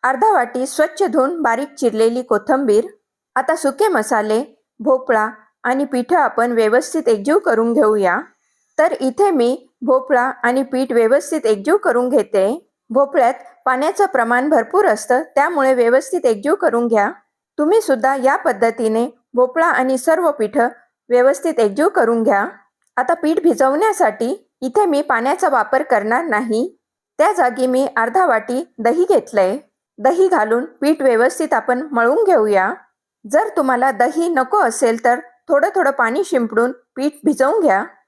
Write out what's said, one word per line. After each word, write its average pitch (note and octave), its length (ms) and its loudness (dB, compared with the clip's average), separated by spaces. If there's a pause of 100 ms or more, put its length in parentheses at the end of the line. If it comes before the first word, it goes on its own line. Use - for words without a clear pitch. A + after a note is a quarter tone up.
अर्धा C4 280 0
वाटी B3+ 360 0
स्वच्छ - 360 -2
धुवून D4+ 380 -2
बारीक C4 320 -2
चिरलेली A#3 480 0
कोथिंबीर. A#3+ 640 0 (500)
आता D#4 200 -2
सुके D4+ 320 -2
मसाले, G#3+ 540 0 (380)
भोपळा A#3+ 480 0 (360)
आणि C4 220 -2
पीठ B3+ 280 -4
आपण B3 380 0
व्यवस्थित A3+ 560 0
एकजीव A3+ 320 0
करून A#3 340 0
घेऊया. G#3+ 440 2 (600)
तर D#4 220 2
इथे C4 320 0
मी B3+ 240 0 (260)
भोपळा C4 420 0 (200)
आणि B3+ 200 0
पीठ B3+ 280 -4
व्यवस्थित A#3+ 540 0
एकजीव A3 320 0
करून B3+ 320 0
घेते. G#3 380 0 (420)
भोपळ्यात C#4 440 2 (320)
पाण्याचं D4+ 400 0
प्रमाण B3 440 0
भरपूर D4 360 2
असतं, B3 360 0 (140)
त्यामुळे C#4+ 380 2
व्यवस्थित B3+ 520 0
एकजीव A#3 300 0
करून A#3+ 320 0
घ्या. G#3+ 220 2 (480)
तुम्ही F4 240 2
सुद्धा C4+ 340 0
या C4+ 200 0
पद्धतीने A3 720 -2 (260)
भोपळा B3+ 340 0
आणि C4 300 0
सर्व D#4+ 340 0
पीठ G#3+ 260 -4 (520)
व्यवस्थित C4+ 500 0
एकजीव A3+ 300 0
करून A#3 340 0
घ्या. G#3+ 220 0 (520)
आता B3+ 160 -2
पीठ E4 300 -2
भिजवण्यासाठी C#4 920 0 (260)
इथे C4 240 0
मी D4 160 0
पाण्याचा C4+ 480 -2
वापर C4 340 0
करणार A#3 400 0
नाही. A#3+ 460 -2 (500)
त्या E4+ 120 4
जागी C4 360 0
मी B3+ 200 0 (100)
अर्धा A#3 280 0
वाटी B3 380 -2 (160)
दही C#4+ 260 2
घेतलंय. A3 520 0 (420)
दही E4+ 280 2
घालून A#3+ 360 0 (180)
पीठ D4+ 200 0
व्यवस्थित C4 520 2
आपण B3 280 -2 (100)
मळून B3+ 320 2
घेऊया. G#3+ 500 2 (520)
जर D#4 320 0
तुम्हाला C4 340 0
दही C4+ 380 -2
नको D#4+ 300 0
असेल A#3 440 0
तर B3 160 2 (280)
थोडं E4 280 2
थोडं D4 160 2
पाणी C4+ 320 -2
शिंपडून A#3+ 480 0 (240)
पीठ C#4 300 -4
भिजवून D4+ 360 0
घ्या. G#3+ 220 2 (240)